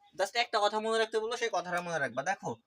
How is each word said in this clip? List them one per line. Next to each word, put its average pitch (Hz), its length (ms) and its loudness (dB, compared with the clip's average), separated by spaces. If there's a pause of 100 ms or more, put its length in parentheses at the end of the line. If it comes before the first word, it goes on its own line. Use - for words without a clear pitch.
(180)
just 196 180 -2
একটা 233 280 0
কথা 214 160 4
মনে 226 200 0
রাখতে 220 200 2
বললো, 226 180 -2
সেই 233 140 0
কথাটা 175 300 0
মনে 170 180 -2
রাখবা। 127 240 -2
দেখো, - 280 -2 (160)